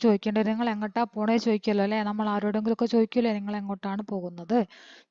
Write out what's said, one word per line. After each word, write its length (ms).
ചോദിക്കേണ്ടി 360
വരും. 120
"നിങ്ങൾ 180
എങ്ങോട്ടാ 340
പോണേ?" 340
ചോദിക്കുമല്ലോ 480
അല്ലേ? 180
നമ്മൾ 260
ആരോടെങ്കിലും 480
ഒക്കെ 160
ചോദിക്കൂലേ? 400
"നിങ്ങൾ 220
എങ്ങോട്ടാണ് 460
പോകുന്നത്?" 460